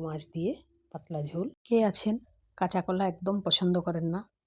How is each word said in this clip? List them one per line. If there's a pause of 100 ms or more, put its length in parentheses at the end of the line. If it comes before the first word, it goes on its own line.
মাছ (120)
দিয়ে (380)
পাতলা (100)
ঝোল। (200)
কে (140)
আছেন (440)
কাঁচা
কলা
একদম (100)
পছন্দ (120)
করেন
না (260)